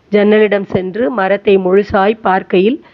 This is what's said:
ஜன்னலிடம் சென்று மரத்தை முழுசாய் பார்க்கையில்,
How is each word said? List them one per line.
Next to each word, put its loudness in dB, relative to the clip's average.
ஜன்னலிடம் 2
சென்று -4
மரத்தை 0
முழுசாய் 0
பார்க்கையில், -2